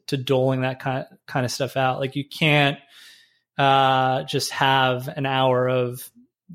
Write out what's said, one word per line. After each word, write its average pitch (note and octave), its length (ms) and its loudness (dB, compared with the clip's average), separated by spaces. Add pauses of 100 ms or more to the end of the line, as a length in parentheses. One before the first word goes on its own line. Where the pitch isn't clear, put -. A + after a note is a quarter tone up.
to C#3+ 100 -4
doling C3 460 0
that C3 200 -6
ki-, C3+ 340 -6 (100)
kind C3 180 -2
of A#2+ 80 -4
stuff C3 240 -6
out. C3 240 0
Like, C3+ 160 -6
you C#3 100 -6
can't, D3 520 2 (800)
uh, C3+ 640 2
just C#3 280 -4
have C3 560 2
an C#3+ 180 -6
hour C3 420 2
of B2+ 420 -4 (440)